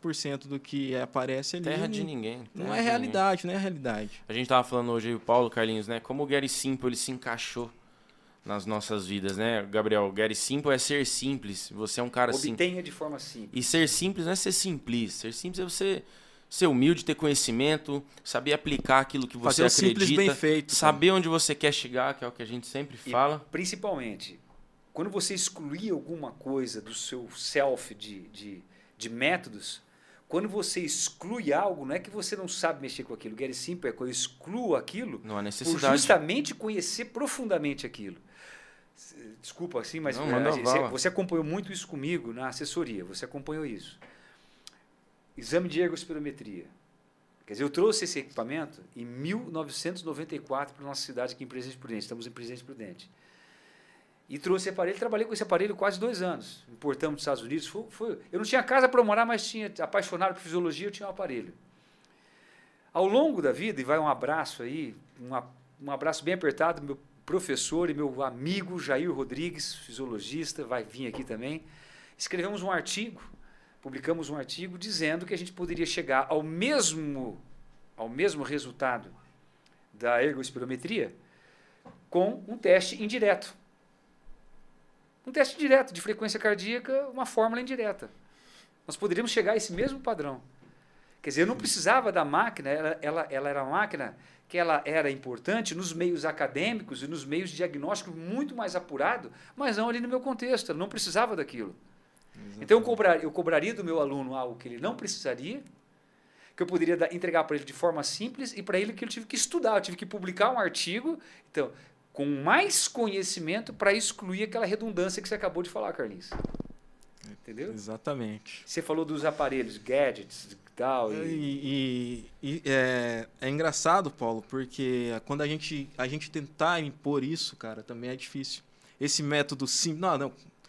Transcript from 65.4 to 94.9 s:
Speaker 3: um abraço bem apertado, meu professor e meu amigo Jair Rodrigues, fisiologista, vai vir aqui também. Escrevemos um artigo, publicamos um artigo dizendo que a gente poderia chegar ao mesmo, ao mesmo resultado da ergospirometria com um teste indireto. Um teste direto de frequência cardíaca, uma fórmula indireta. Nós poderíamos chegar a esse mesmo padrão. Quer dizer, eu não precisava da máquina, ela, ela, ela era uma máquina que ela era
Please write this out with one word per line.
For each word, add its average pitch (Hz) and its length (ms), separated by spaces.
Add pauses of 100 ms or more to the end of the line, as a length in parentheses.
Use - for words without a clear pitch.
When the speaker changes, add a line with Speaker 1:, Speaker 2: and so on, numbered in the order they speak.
Speaker 3:
um 139 120
abraço 143 320
bem 175 100
apertado, 160 480
meu 143 160 (260)
professor 170 640
e 147 40
meu 139 300
amigo 175 560
Jair 143 340
Rodrigues, 135 600
fisiologista, 123 880
vai 120 180
vir 127 240
aqui 120 160
também. 127 400 (560)
Escrevemos 185 440
um 196 80
artigo, 190 520 (580)
publicamos 147 480
um 151 80
artigo 175 400
dizendo 175 480
que 180 80
a 180 60
gente 180 140
poderia 170 340
chegar 135 420
ao 156 140
mesmo, 156 960 (560)
ao 113 120
mesmo 156 340
resultado 127 640 (840)
da 120 280
ergospirometria 131 920 (960)
com 190 380
um 226 100
teste 185 440
indireto. 208 520 (1700)
Um 254 40
teste 269 280
direto 269 340
de 170 80
frequência 214 400
cardíaca, 240 680
uma 254 160
fórmula 226 340
indireta. 240 500 (760)
Nós 147 100
poderíamos 214 340
chegar 208 220
a 226 40
esse 208 160
mesmo 269 280
padrão. 143 400 (800)
Quer 147 100
dizer, 135 120
eu 185 40
não 240 100
precisava 214 540
da 175 140
máquina, 151 460
ela, 156 320
ela, 151 280
ela 139 200
era 139 120
uma 135 100
máquina 156 440 (320)
que - 80
ela 165 300
era 147 240